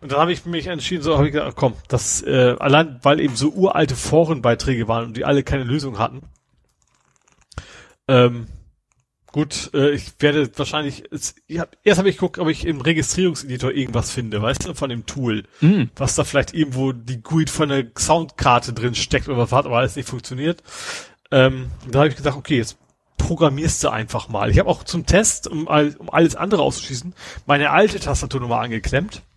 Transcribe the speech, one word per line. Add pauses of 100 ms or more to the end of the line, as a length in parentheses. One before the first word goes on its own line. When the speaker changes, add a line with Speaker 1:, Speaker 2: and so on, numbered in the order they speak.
Speaker 1:
Und
dann
hab
ich
mich
entschieden,
so
hab
ich
gesagt,
komm, (120)
das,
äh,
allein
weil
eben
so
uralte
Forenbeiträge
waren
und
die
alle
keine
Lösung
hatten. (1900)
Ähm, (840)
gut,
äh,
ich
werde
wahrscheinlich,
es, (120)
ich
hab,
erst
hab
ich
geguckt,
ob
ich
im
Registrierungseditor
irgendwas
finde,
weißt
du,
von
dem
Tool, (180)
Speaker 2:
Mhm.
Speaker 1:
was
da
vielleicht
irgendwo
die
guid
von
der (120)
Soundkarte
drin
steckt
oder
was,
hat
aber
alles
nicht
funktioniert. (680)
Ähm, (220)
da
hab
ich
gesagt,
okay,
jetzt (420)
programmierst
du
einfach
mal.
Ich
hab
auch
zum
Test,
um
all-,
um
alles
andere
auszuschließen, (300)
meine
alte
Tastatur
nochmal
angeklemmt. (160)